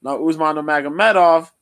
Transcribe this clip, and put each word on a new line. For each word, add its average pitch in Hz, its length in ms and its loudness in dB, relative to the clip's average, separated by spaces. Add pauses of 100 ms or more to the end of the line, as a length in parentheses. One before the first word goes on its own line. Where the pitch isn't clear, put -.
Now, 139 240 -6
Usman 156 300 -2
Nurmagomedov 165 920 0 (120)